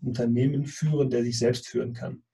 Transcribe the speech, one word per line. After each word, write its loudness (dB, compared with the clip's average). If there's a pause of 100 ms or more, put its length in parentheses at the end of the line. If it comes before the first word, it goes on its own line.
Unternehmen 2
führen, 0
der 2
sich -2
selbst 0
führen -4
kann. -10 (100)